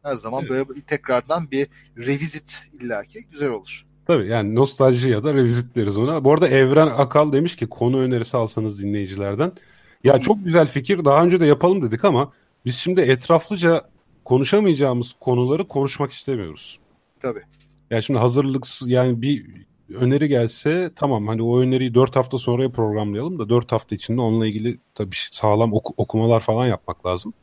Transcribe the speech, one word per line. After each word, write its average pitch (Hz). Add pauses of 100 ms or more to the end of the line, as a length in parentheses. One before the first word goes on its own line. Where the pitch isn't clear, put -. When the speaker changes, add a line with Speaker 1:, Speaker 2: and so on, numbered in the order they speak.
Speaker 1:
Her 139
zaman 117
Speaker 2:
Evet. 143
Speaker 1:
böyle 135
bir 135
tekrardan 143
bir 135 (300)
revisit 139 (100)
illaki 117
güzel 143
olur. - (220)
Speaker 2:
Tabii, 127
yani 110
nostalji 131
ya 107
da 147
revisit 120
deriz 101
ona. 139
Bu 143
arada 160
Evren 135
Akal 143
demiş 165
ki, 117
"Konu 127
önerisi 127
alsanız 110
dinleyicilerden." 101 (520)
Ya, 135
Speaker 1:
Hı. 131
Speaker 2:
çok 202
güzel 165
fikir. 160
Daha 143
önce 180
de 165
yapalım 170
dedik 113
ama 143 (340)
biz 123
şimdi 180
etraflıca 165 (440)
konuşamayacağımız 135
konuları 127
konuşmak 139
istemiyoruz. 98 (400)
Speaker 1:
Tabii. 113 (480)
Speaker 2:
Yani 110
şimdi 127
hazırlıksız, 127
yani 123
bir 139 (500)
öneri 135
gelse 147
tamam, 113
hani 113
o 120
öneriyi 127
dört 127
hafta 127
sonraya 123
programlayalım 107
da 104
dört 120
hafta 113
içinde 120
onunla 113
ilgili 107 (160)
tabii 95 (160)
sağlam 110
oku-, -
okumalar 113
falan 117
yapmak -
lazım. 92